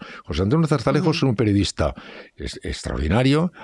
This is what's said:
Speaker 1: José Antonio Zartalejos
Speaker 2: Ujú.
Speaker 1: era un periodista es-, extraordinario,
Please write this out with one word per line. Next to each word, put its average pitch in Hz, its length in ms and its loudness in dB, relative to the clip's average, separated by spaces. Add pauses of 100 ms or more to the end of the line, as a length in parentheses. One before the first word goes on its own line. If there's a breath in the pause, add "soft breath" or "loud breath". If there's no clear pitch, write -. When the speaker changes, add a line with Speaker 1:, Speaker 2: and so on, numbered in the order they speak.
(260 loud breath)
Speaker 1:
José 82 160 -2
Antonio 151 240 2
Zartalejos 147 500 2
Speaker 2:
Ujú. - 80 0
Speaker 1:
era 135 60 4
un 104 60 0
periodista 101 580 2 (420 loud breath)
es-, - 260 -12
extraordinario, 127 880 0 (140 loud breath)